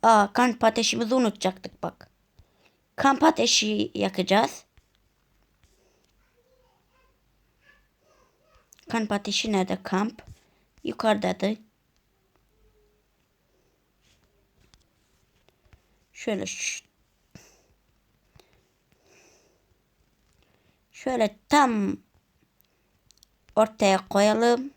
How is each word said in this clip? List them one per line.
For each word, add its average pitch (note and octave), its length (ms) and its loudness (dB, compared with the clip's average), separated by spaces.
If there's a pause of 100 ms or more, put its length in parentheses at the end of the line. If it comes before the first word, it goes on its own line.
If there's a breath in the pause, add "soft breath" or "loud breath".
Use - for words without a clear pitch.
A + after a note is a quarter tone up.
Aa, G#3 300 4
kamp B3 300 0
ateşimizi A3+ 520 0
unutacaktık - 680 -2
bak. - 260 -12 (840)
Kamp C#4 280 0
ateşi G#3+ 680 0
yakacağız. G3 720 -2 (4000)
Kamp A3 220 -2
ateşi G3+ 400 -4
nerede? F#3+ 320 0
Kamp. G#3 400 -4 (600 soft breath)
Yukarıdadır. G#3 760 -2 (4000)
Şöyle F#3+ 340 -6
ş-, - 400 -10 (4000 soft breath)
şöyle A#3 440 -4 (140)
tam A3 480 2 (1600)
ortaya G3 540 2
koyalım. A#3 680 2